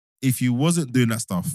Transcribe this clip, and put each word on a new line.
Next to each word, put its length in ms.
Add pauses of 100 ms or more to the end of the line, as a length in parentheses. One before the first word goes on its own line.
(220)
if 180
he 100
wasn't 440
doing 160
that 120
stuff, 340